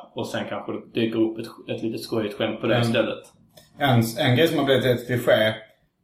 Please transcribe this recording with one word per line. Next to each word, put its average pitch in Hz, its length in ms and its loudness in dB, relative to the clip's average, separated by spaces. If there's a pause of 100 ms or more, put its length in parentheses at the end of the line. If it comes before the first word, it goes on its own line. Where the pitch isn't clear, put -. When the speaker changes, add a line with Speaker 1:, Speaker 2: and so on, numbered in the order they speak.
(140)
Speaker 1:
och 113 120 -8
sen 101 220 -6
kanske 104 240 -8
det 110 280 -6
dyker 113 220 0
upp 110 160 0
ett, - 380 -10
ett 110 60 -10
litet 110 180 -4
skojigt 107 380 -4
skämt 113 220 -4
på 123 60 -4
det 110 80 2
Speaker 2:
Mm. 117 120 2
Speaker 1:
istället. 113 320 0 (600)
Speaker 2:
En, 123 240 4 (260)
en 123 80 4
grej 160 120 6
som 160 100 -2
har 135 60 0
blivit 131 200 4
ett 123 220 0
kliché, 113 460 2 (520)